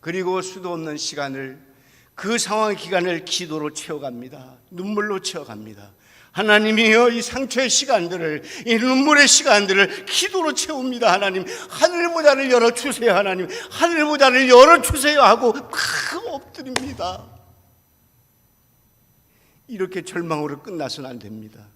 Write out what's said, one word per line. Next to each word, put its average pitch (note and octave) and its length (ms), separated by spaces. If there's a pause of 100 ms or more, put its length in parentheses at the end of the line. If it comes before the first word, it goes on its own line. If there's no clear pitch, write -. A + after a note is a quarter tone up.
그리고 F3+ 400
수도 F3+ 320
없는 D#3+ 240
시간을, C#3 680 (500)
그 A3 220
상황의 G#3+ 380
기간을 F3 500
기도로 D#3 480
채워갑니다. C3 840 (140)
눈물로 G3+ 500
채워갑니다. G#2+ 720 (380)
"하나님이여, A3 800
이 A#3 140
상처의 C4 460
시간들을, E3+ 760 (240)
이 A#3 80
눈물의 C4+ 520
시간들을 G3+ 760
기도로 F4+ 480
채웁니다. B3+ 580
하나님, F#3+ 320 (260)
하늘보다를 E4 840
열어주세요. A#3 600
하나님, F#3 360 (240)
하늘보다를 D4 760
열어주세요." C#4+ 760
하고 A#3 320
막 C4 180 (580)
엎드립니다. C4 1000 (2500)
이렇게 F#3 360
절망으로 D3+ 580
끝나서는 D3 480
안 B2 80
됩니다. G#2+ 580